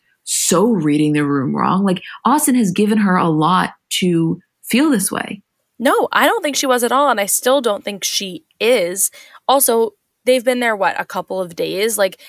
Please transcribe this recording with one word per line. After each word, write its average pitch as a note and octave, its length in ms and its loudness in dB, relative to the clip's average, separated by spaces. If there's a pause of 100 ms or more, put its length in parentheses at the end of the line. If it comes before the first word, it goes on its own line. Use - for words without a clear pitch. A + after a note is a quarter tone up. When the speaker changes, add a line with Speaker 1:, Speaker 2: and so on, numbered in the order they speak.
(260)
Speaker 1:
so G3 460 2
reading D3+ 400 2
the D3 140 2
room C#3+ 280 0
wrong. F3 300 0
Like, F#3+ 180 0 (220)
Austin C4+ 320 2
has G#3 160 2
given G#3+ 280 2
her F#3 180 2
a F3 100 0
lot D#3+ 460 0 (160)
to E3+ 500 0 (240)
feel C#4+ 260 2
this G3+ 220 0
way. - 300 -10 (360)
Speaker 2:
No, C#4+ 360 2
I A#3 140 4
don't G#4 140 0
think C#4+ 140 -4
she - 100 -2
was B3 160 2
at A#3+ 120 0
all, C#4+ 160 2
and A3+ 100 0
I G3+ 60 0
still B3+ 340 0
don't A3 240 -2
think G3+ 220 -8
she F#3 400 -6 (120)
is. G3 540 0 (380)
Also, B3 460 2 (280)
they've B3 220 2
been B3 160 0
there, A3+ 160 -2
what, F#3+ 200 0
a E3+ 60 -4
couple F#3+ 380 -8
of E3+ 160 -10
days? F#3+ 400 -4
Like, F#3+ 320 -2